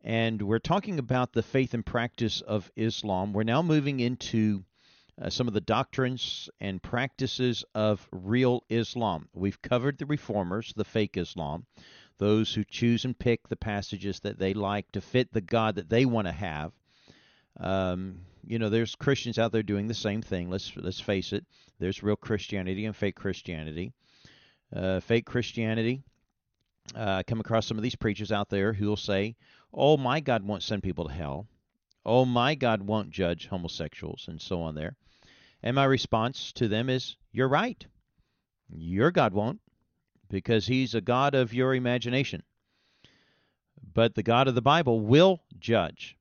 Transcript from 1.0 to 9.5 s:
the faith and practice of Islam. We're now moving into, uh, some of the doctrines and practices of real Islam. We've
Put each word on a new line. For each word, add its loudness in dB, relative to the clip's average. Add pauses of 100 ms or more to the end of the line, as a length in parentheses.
the 0
faith 0
and -4
practice -2
of -4
Islam. -2
We're 0
now 2
moving 2
into, 0 (560)
uh, -6
some -2
of -4
the 0
doctrines -2 (100)
and -6
practices -2 (100)
of 0
real 2
Islam. -2
We've -2